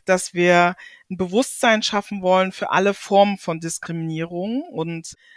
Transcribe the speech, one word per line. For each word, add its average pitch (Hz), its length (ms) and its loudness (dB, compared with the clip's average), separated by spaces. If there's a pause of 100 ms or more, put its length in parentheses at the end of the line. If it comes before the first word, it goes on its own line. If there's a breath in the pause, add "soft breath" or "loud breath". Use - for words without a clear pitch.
dass 185 260 0
wir 175 440 4 (340 loud breath)
ein 180 80 -8
Bewusstsein 214 640 0
schaffen 202 400 -4
wollen 185 300 2
für - 180 -8
alle 196 240 2
Formen 202 420 2
von 165 240 -6
Diskriminierung 165 1000 -6
und 170 520 -8 (220 soft breath)